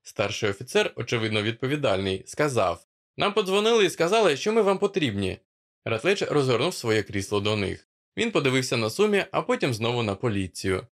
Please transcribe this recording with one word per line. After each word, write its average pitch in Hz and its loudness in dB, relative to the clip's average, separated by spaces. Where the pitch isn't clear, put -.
Старший 104 -4
офіцер, 185 -2
очевидно 110 -2
відповідальний, 107 -2
сказав: 113 -2
"Нам 202 0
подзвонили 208 2
і 160 2
сказали, 175 2
що 214 -2
ми 226 4
вам 196 2
потрібні". 104 -2
Ратледж 160 0
розгорнув 135 2
своє 110 0
крісло 101 -2
до 104 0
них. 92 -4
Він 220 -2
подивився 131 0
на 110 0
Сумі, 202 2
а 151 -2
потім 190 -2
знову 117 -2
на 101 -2
поліцію. 95 -2